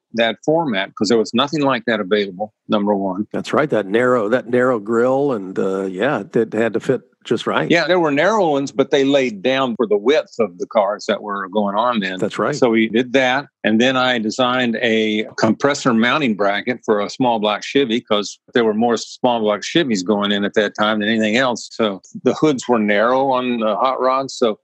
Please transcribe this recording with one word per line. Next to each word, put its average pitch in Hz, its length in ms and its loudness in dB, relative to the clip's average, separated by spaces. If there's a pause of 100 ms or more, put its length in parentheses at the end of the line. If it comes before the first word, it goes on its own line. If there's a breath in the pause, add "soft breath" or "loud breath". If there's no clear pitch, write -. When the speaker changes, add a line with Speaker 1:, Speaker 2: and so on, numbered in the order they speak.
(140)
Speaker 1:
that 113 320 0
format, 139 500 0
'cause 98 140 -2
there 117 80 4
was 107 160 -2
nothing 139 280 0
like 131 240 0
that 110 140 0
available, 98 540 -4 (140)
number 104 280 0
one. 95 380 -4
Speaker 2:
That's 95 200 -6
right, 143 160 0
that 104 180 0
narrow, 117 420 2
that 117 200 -2
narrow 123 300 2
grill, 127 540 0
and, 95 240 -8
uh, 98 260 -2
yeah, 101 400 -2 (100)
it 113 200 0
had 110 200 0
to 110 60 -2
fit 123 220 -2 (240)
just - 200 -2
right. 151 240 0
Speaker 1:
Yeah, 165 160 2
there 180 140 2
were 160 120 2
narrow 175 380 2
ones, 139 220 -2
but - 200 0
they 143 120 4
laid 131 400 0
down 131 320 0
for 117 100 0
the 104 120 2
width 139 420 0
of 92 180 -4
the 98 80 -8
cars 101 420 0
that 107 140 -2
were 101 280 -8
going 101 260 0
on 117 240 0
then. 92 180 -2
Speaker 2:
That's 98 220 -4
right. 123 160 0
Speaker 1:
So 135 140 2
we 113 180 4
did 120 260 0
that, 131 320 2 (180)
and 110 180 2
then 131 160 2
I 127 220 0
designed 123 600 -2
a 110 440 0 (120)
compressor 131 560 2
mounting 120 420 2
bracket 101 500 -2
for 104 160 2
a 101 80 -4
small 120 300 0
block 104 240 -2
Chevy, 123 360 0
'cause 104 400 -4 (140)
there 120 100 2
were 110 100 2
more 117 220 0
small - 460 -2
block 104 200 0
Chevys 120 420 -2
going 101 280 0
in 101 140 -2
at 92 80 -6
that 104 260 0
time 107 200 0
than 104 100 -2
anything 110 260 0
else. 123 380 -2
So 101 280 -2 (220)
the 120 120 2
hoods 147 340 0
were 120 100 2
narrow 113 520 2
on 123 280 -2
the 107 160 0
hot 123 240 0
rods, 131 360 0
so 110 280 0